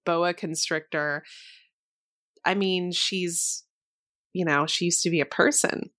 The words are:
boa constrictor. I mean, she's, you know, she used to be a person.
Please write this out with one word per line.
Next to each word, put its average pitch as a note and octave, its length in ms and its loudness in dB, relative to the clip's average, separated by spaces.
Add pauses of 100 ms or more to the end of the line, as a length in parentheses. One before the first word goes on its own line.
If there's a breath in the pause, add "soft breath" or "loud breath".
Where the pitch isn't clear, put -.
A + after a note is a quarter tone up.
boa F3 300 2
constrictor. D#3 880 -4 (1200 loud breath)
I F#3+ 120 2
mean, F#3 340 0
she's, F3 720 -2 (720)
you F3+ 120 0
know, D3+ 220 4
she F3 200 0
used - 180 0
to F3 60 0
be E3 100 2
a C#3 40 4
person. - 760 2